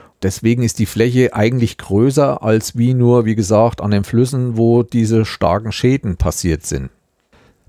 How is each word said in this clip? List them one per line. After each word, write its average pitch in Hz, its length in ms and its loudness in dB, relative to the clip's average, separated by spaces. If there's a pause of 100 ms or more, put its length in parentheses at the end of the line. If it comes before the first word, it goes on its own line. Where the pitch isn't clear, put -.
(220)
Deswegen 113 400 0
ist - 160 -2
die 107 80 0
Fläche 123 480 0
eigentlich 117 440 0
größer, 135 640 0
als 110 340 0
wie 120 160 2
nur, 120 320 4
wie 110 120 0
gesagt, 110 440 2
an 104 120 -2
den 101 120 0
Flüssen, 127 520 -2
wo 117 260 4
diese 113 420 0
starken 101 480 -2
Schäden 123 440 -2
passiert - 500 -2
sind. 67 240 -8 (800)